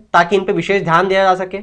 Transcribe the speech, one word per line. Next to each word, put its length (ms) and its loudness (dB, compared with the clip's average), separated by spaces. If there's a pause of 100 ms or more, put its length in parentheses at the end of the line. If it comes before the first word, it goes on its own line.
(140)
ताकि 220 2
इन 80 0
पे 100 -2
विशेष 300 -2
ध्यान 240 2
दिया 160 2
जा 220 0
सके। 180 -10